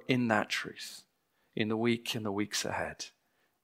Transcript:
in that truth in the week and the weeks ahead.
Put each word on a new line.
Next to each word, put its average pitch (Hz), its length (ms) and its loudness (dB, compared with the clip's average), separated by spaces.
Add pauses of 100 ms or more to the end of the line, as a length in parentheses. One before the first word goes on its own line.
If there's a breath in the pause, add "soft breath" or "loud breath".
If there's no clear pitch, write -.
in 123 220 4
that 107 200 4
truth - 540 -6 (540)
in 107 120 2
the 110 80 2
week 117 380 2
and 113 100 -4
the 104 80 0
weeks 101 320 -2
ahead. - 420 -4 (580)